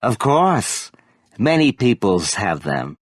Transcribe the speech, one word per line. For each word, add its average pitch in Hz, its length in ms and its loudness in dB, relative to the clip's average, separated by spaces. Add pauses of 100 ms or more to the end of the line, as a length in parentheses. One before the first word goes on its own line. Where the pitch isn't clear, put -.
Of 117 160 -2
course. 151 720 0 (480)
Many 151 340 2
peoples 101 640 0
have 80 280 -4
them. 69 420 -6